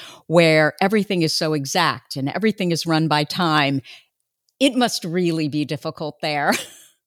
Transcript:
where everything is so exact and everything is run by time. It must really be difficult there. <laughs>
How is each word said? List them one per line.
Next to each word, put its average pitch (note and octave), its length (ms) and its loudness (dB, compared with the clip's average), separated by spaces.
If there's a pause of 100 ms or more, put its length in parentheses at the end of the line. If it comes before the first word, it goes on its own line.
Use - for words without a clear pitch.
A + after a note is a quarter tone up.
(280)
where D#3+ 520 4
everything G3 420 0
is D#3+ 120 0
so D#3+ 180 -2
exact C#3+ 640 -2
and C3+ 140 -4
everything F#3 420 -2
is E3 160 -2
run D#3+ 220 0
by D3+ 160 2
time. D3+ 580 0 (760)
It C4 160 2
must A#3+ 300 -2
really E3 440 -2
be D3 160 -2
difficult D3+ 560 -8
there. D3+ 380 0
<laughs> - 60 -10 (420)